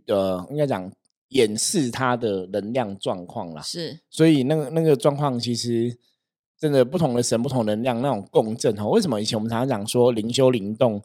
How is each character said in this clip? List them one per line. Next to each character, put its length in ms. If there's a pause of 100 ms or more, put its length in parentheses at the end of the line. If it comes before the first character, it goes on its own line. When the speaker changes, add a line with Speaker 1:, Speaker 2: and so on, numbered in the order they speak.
Speaker 1:
呃， 440
应 60
该 100
讲 240 (380)
掩 280
饰 340
它 260
的 360
能 200
量 260
状 260
况 300
啦。 80
Speaker 2:
是。 360 (120)
Speaker 1:
所 160
以 160
那 140
个， 140
那 120
个 140
状 200
况 220
其 160
实 420 (640)
真 120
的 140
不 140
同 160
的 80
神、 200
不 60
同 160
能 180
量 200
那 60
种 220
共 260
振 200
吼。 140
为 100
什 80
么 120
以 40
前 140
我 20
们 80
常 120
常 80
讲 180
说 260
灵 200
修 180
灵 240
动， 300